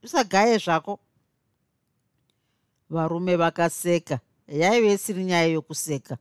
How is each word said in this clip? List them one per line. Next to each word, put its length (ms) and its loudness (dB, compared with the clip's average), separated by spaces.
Usagaye 560 2
zvako." 420 -4
Varume 460 -2
vakaseka. 840 0
Yaive 440 2
isiri 320 -4
nyaya 220 2
yokuseka. 760 -4